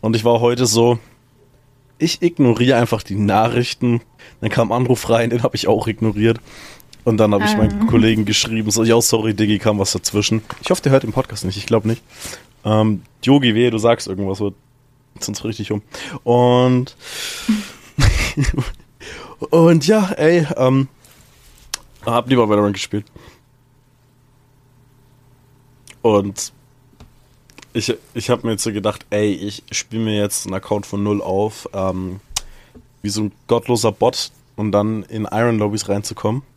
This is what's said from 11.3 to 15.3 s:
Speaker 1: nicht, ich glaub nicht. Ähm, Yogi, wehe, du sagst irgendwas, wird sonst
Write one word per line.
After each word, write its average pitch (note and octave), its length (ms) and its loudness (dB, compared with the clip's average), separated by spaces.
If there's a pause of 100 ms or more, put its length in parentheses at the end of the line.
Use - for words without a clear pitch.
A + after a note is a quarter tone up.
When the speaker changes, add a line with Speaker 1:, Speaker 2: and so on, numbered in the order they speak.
Speaker 1:
nicht, F#2+ 140 -4
ich G2 80 -10
glaub A2+ 180 0
nicht. A2+ 180 -2 (600)
Ähm, G#2+ 380 2 (220)
Yogi, C3 300 4
wehe, A#2+ 180 4
du A2+ 80 -4
sagst A#2 280 2
irgendwas, F#2+ 320 -6
wird G2+ 140 -4 (680)
sonst - 240 -10